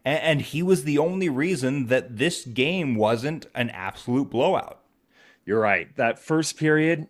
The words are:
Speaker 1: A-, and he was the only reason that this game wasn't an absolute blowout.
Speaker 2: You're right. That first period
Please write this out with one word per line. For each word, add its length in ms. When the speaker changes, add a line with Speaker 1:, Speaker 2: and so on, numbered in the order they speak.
Speaker 1:
A-, 40
and 320
he 200
was 220
the 160
only 300
reason 580
that 300
this 300
game 500
wasn't 580
an 160
absolute 600
blowout. 500
Speaker 2:
You're 160
right. 360
That 240
first 360
period 540